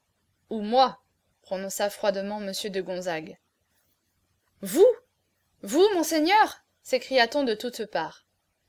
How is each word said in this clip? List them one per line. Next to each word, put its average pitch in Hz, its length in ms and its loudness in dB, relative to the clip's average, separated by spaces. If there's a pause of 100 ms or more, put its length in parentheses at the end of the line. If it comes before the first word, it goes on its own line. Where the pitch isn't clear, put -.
(500)
Ou 220 120 -8
moi, » 233 380 2 (440)
prononça 196 480 -6
froidement 202 480 -4
monsieur 196 320 -8
de 190 100 -4
Gonzague. « 180 560 -8 (1200)
Vous ? 240 260 6 (720)
Vous, 277 320 4
monseigneur ? » 330 680 2 (220)
s'écria-t-on 254 600 0
de 233 100 -2
toutes 233 320 -8
parts. 160 400 -8 (440)